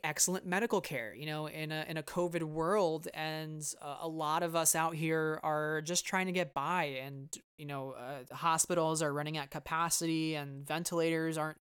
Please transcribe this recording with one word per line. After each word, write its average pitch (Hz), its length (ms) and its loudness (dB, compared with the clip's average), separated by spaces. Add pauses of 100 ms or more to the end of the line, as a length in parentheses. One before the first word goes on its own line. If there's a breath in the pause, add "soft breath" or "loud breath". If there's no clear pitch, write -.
excellent 175 420 2
medical 196 360 2
care, 113 320 -4
you 127 120 -12
know, 151 220 -4
in 156 240 -6
a, 156 160 -4
in 160 100 -6
a 151 60 -2
covid 175 400 0
world. 160 680 2
And, 156 480 -4 (200)
uh, 143 200 -8
a 165 60 -4
lot 160 360 2
of 170 120 0
us 160 200 4
out 160 200 2
here 156 480 2
are 156 380 0
just 165 240 -2
trying 185 220 0
to 185 40 0
get 175 220 0
by, 160 320 0
and, 139 480 -8 (240)
you 151 80 -12
know, 135 260 -6
uh, 127 440 -10
hospitals 160 680 4
are 147 120 2
running 151 240 -2
at 143 140 -4
capacity, 160 840 2
and 143 300 -6
ventilators 165 720 2
aren't 156 280 -2